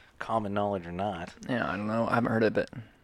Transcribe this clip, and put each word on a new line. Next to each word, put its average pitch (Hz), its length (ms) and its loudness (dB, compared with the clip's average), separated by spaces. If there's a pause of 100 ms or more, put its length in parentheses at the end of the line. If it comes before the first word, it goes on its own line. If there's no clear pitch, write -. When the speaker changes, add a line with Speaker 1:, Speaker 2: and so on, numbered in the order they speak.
(200)
Speaker 1:
common 107 340 0
knowledge 101 340 0
or 85 60 -8
not. 90 360 -4 (200)
Speaker 2:
Yeah, 123 200 0
I 85 60 -2
don't 104 120 -4
know. 113 220 0
I - 60 2
haven't 117 160 2
heard 113 120 4
of 107 140 4
it. - 120 0 (340)